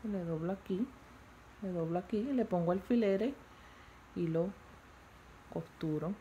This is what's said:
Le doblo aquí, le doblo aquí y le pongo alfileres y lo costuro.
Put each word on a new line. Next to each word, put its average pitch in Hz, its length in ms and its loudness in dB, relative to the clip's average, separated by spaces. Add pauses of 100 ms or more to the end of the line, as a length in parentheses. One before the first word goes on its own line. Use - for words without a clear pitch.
Le 196 220 -2
doblo 165 260 -2
aquí, 196 340 -2 (760)
le 190 100 -4
doblo 170 280 0
aquí 202 180 -2
y 262 160 0
le 240 100 4
pongo 175 300 4
alfileres 214 600 4 (840)
y 175 100 2
lo 165 220 2 (1040)
costuro. 160 680 -4